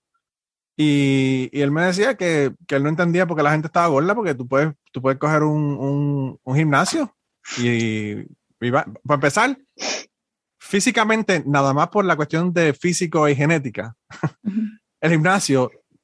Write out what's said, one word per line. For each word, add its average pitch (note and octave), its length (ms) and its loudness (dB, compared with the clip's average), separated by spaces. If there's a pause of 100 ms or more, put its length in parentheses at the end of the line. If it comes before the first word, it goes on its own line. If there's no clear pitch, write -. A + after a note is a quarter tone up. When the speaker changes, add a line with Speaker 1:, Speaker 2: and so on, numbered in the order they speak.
(760)
Speaker 1:
Y, C3+ 760 2
y C#3+ 100 -4
él C#3+ 80 0
me D#3 120 0
decía G3 340 0
que, D#3 360 0 (140)
que - 80 -4
él C#3 80 2
no D3 60 0
entendía E3+ 380 2
por E3 100 -4
qué D#3 80 0
la D3 80 4
gente D#3 160 -2
estaba F3 180 2
gorda, D#3+ 280 2
porque G3+ 200 -2
tú B2 140 -10
puedes, D3 260 0 (180)
tú B2+ 80 -10
puedes C3+ 180 0
coger D3+ 260 2
un, D3+ 340 0
un, C#3 640 -2
un C3 140 -2
gimnasio D#3+ 580 0 (420)
y, A2 680 -2 (340)
y A#2+ 100 -2
va, C#3+ 140 2 (220)
para D3 80 0
empezar, G3+ 420 0 (1000)
físicamente, G#3+ 880 0
nada C#3 260 2
más D3+ 160 0
por G#3 160 0
la F3 120 2
cuestión D#3+ 360 -2
de E3 220 2
físico E3 540 0
y C#3+ 60 2
genética, B2+ 640 -2 (460)
Speaker 2:
Ujú. G#3 180 -4 (220)
Speaker 1:
<laughs> - 180 -20
el D#3 100 0
gimnasio D#3 600 2 (340)